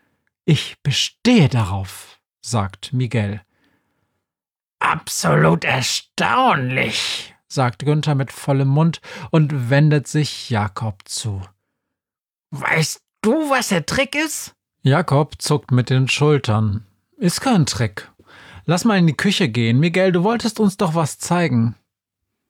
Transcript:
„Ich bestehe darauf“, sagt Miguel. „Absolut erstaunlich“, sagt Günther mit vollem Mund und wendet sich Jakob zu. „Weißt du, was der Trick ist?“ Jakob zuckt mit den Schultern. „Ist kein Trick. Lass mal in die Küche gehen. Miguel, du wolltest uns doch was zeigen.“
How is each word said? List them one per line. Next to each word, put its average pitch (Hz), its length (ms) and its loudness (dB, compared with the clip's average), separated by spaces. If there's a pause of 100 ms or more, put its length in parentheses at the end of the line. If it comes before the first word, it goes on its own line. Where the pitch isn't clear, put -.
(440)
„Ich - 380 0
bestehe 180 680 2
darauf“, 98 680 -6 (220)
sagt - 520 -6
Miguel. 113 500 -2 (1400)
„Absolut 160 840 0
erstaunlich“, 143 1700 -2 (140)
sagt 127 360 -4
Günther 147 300 0
mit 135 160 -2
vollem 135 380 0
Mund 151 320 2 (320)
und 143 380 0
wendet 147 360 4
sich - 440 -4
Jakob 104 580 -4
zu. 98 340 -8 (1120)
„Weißt 151 500 -4 (200)
du, 285 280 0
was 262 180 -2
der 170 160 -2
Trick 262 300 -2
ist?“ 302 400 -6 (280)
Jakob 143 600 0
zuckt - 300 -2
mit 123 180 2
den 131 180 2
Schultern. 110 800 0 (320)
„Ist 196 240 0
kein 196 240 4
Trick. - 440 -4 (540)
Lass 170 220 0
mal 214 100 4
in 175 100 6
die 156 100 2
Küche 196 340 0
gehen. 117 280 2
Miguel, 175 340 2
du 170 100 2
wolltest 226 360 0
uns 208 200 2
doch 175 160 0
was 165 240 -2
zeigen.“ 127 560 0 (760)